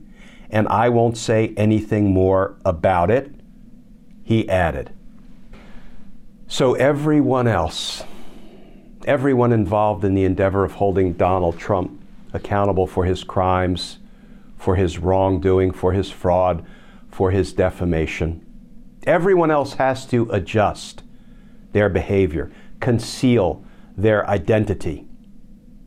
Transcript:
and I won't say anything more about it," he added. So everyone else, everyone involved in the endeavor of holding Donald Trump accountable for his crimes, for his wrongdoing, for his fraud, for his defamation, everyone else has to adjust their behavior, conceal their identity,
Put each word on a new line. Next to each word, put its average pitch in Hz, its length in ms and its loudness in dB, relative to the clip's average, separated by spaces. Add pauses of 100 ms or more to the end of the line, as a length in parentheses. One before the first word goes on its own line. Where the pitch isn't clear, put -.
(500)
and 107 180 0
I 113 200 2
won't 117 280 2
say 110 400 0
anything 104 580 2
more 95 500 2
about 90 460 2
it," 135 240 0 (880)
he 113 260 0
added. 80 420 -2 (1600)
So 127 280 0
everyone 139 720 2
else, - 560 -4 (1000)
everyone 127 480 4
involved 104 520 2
in 98 100 2
the 98 100 4
endeavor 95 400 2
of 90 100 -2
holding 95 400 2
Donald 90 440 0
Trump - 420 -2 (320)
accountable 101 540 0
for 90 180 -2
his 92 200 -2
crimes, 92 720 -2 (580)
for 92 200 0
his 90 220 0
wrongdoing, 95 760 2
for 90 200 0
his 95 160 0
fraud, 90 540 0 (480)
for 92 220 0
his 95 200 0
defamation, 85 880 -2 (640)
everyone 170 440 4
else 143 240 0
has 131 320 -2
to 120 240 0
adjust 101 720 -2 (720)
their 104 160 4
behavior, 87 640 0 (300)
conceal 117 840 0 (360)
their 104 320 2
identity, 101 760 0 (840)